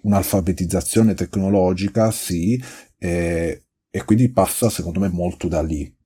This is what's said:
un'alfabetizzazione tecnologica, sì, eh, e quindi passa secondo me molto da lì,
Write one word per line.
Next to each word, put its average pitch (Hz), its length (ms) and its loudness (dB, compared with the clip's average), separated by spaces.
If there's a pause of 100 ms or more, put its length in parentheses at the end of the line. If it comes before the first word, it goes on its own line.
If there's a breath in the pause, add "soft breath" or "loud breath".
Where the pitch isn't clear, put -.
un'alfabetizzazione 95 1120 0
tecnologica, 98 960 0
sì, 98 500 -2 (380 loud breath)
eh, 85 640 -2 (260)
e 95 160 -6
quindi 117 260 4
passa 98 380 2
secondo 87 300 -4
me 98 100 2
molto 87 380 -2
da 80 160 0
lì, 76 280 -4 (140)